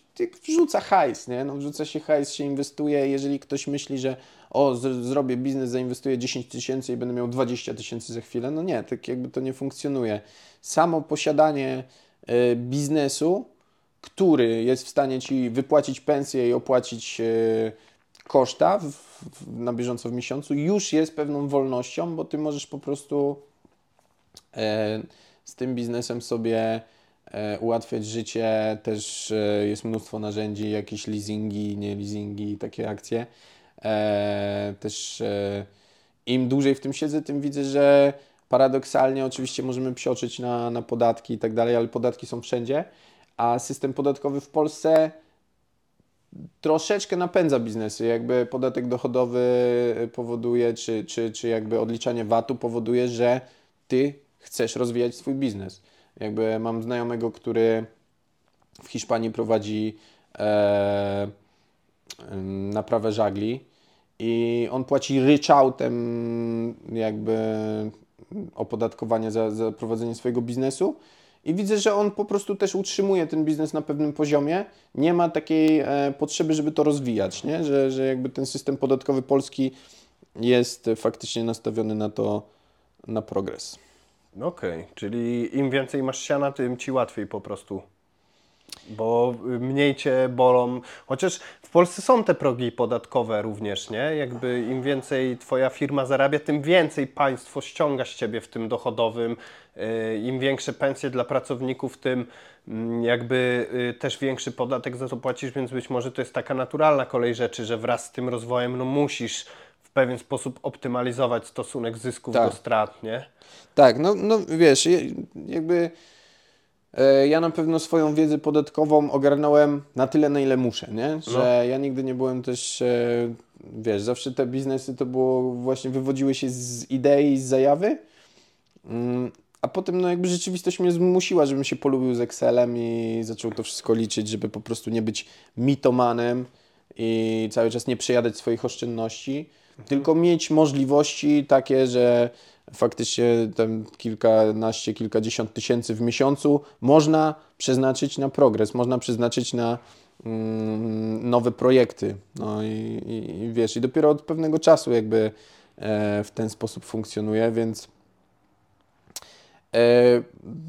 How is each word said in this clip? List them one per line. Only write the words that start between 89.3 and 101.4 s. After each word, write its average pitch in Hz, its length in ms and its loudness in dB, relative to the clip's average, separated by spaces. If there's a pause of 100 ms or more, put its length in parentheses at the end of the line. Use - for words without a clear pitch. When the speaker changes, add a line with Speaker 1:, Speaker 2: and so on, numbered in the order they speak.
Speaker 2:
y, 123 140 -4
mniej 135 360 2
cię 131 340 2
bolą. 123 520 4 (260)
Chociaż 170 320 -2 (220)
w - 80 -20
Polsce 175 320 2
są 233 220 4
te 180 120 2
progi 123 360 -2
podatkowe 113 720 -2
również, 104 480 -6
nie? 135 260 -2
Jakby 123 540 -4
im 131 120 -4
więcej 131 560 -2
twoja 131 320 0
firma 139 360 -2
zarabia, 139 340 2
tym 147 220 -2
więcej 156 460 2
państwo 135 540 -2
ściąga 139 440 -2
z - 40 -14
ciebie 110 320 -6
w - 60 -20
tym 113 220 -8
dochodowym. 117 680 -2 (400)
Y, 113 460 -4
im 127 160 -4
większe 135 340 -2
pensje 139 360 -4
dla 123 140 -2
pracowników, 127 760 -4